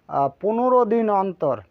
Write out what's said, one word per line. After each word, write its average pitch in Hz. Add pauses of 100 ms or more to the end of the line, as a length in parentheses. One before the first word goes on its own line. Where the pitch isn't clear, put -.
আহ, 143 (120)
পনেরো 247
দিন 220
অন্তর, 180 (100)